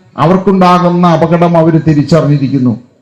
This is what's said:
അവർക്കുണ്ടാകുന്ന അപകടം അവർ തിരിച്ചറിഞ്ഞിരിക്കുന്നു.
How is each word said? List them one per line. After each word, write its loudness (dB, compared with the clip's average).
അവർക്കുണ്ടാകുന്ന 0
അപകടം 0
അവർ 2
തിരിച്ചറിഞ്ഞിരിക്കുന്നു. -2